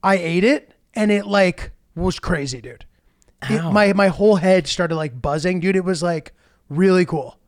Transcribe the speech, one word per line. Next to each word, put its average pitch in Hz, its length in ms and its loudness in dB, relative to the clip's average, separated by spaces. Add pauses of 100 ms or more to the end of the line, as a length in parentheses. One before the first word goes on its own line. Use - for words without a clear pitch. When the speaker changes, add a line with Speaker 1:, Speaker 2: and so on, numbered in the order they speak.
Speaker 1:
I 196 140 2
ate 170 280 -2
it, 285 280 0 (220)
and 214 180 0
it, 202 140 -2
like, 196 460 0 (220)
was 180 240 -4
crazy, 139 440 -6
dude. 123 240 -20 (640)
It, - 100 0
Speaker 2:
Ow. 165 120 -4
Speaker 1:
my, 202 200 4
my 196 160 2
whole 202 280 4
head 185 300 2
started, 165 300 -4
like, 143 240 -8
buzzing, 156 400 -2
dude. 190 160 0
It 185 80 0
was, 175 180 -4
like, 170 300 -6 (380)
really 185 340 4
cool. 147 440 -8